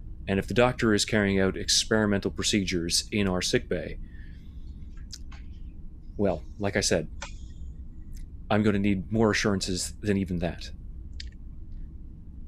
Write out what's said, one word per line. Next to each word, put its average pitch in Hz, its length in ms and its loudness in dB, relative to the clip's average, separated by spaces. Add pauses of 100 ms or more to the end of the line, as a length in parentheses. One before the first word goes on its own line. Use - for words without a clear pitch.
(260)
And 98 120 4
if 92 80 2
the 101 80 -4
Doctor 120 400 6
is 101 100 4
carrying 98 340 4
out 95 180 4
experimental 101 720 4
procedures 87 840 0
in 101 160 4
our 90 140 2
sick - 260 0
bay, 85 300 -4 (2250)
well, 92 260 2 (160)
like 101 180 -2
I 104 40 6
said, 82 280 2 (1400)
I'm 107 120 6
gonna 104 160 6
need 98 340 2
more 110 200 6
assurances 98 680 0
than 104 160 4
even 92 220 0
that. 82 320 -2 (1800)